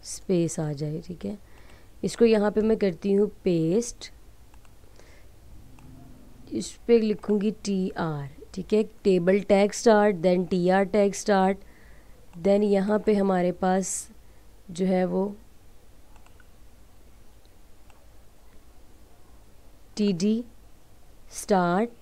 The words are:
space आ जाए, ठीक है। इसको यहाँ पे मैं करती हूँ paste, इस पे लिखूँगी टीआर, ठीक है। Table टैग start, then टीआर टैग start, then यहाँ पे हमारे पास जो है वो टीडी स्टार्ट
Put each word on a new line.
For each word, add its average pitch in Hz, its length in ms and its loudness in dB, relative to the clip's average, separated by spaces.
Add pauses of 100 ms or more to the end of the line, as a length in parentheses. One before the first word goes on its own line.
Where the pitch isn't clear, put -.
space - 560 -4
आ 151 120 -4
जाए, 151 300 -6
ठीक 160 240 -14
है। 202 120 -8 (680)
इसको 214 220 2
यहाँ 214 260 4
पे 220 100 0
मैं 220 160 0
करती 196 360 -2
हूँ 202 140 2 (160)
paste, 175 680 -2 (2500)
इस - 200 -6 (180)
पे 233 120 6
लिखूँगी 214 520 -2 (120)
टीआर, 170 640 -4 (240)
ठीक 190 200 -6
है। 214 100 2 (200)
Table 185 380 2
टैग 196 300 2
start, 208 460 4
then 180 320 0
टीआर 185 360 2
टैग 202 280 0
start, 190 440 0 (800)
then 196 260 2
यहाँ 202 340 2
पे 214 160 0
हमारे 185 380 2
पास 185 560 -2 (600)
जो 175 140 -4
है 185 200 2
वो 185 200 -2 (4000)
टीडी 208 460 0 (880)
स्टार्ट 185 560 0 (120)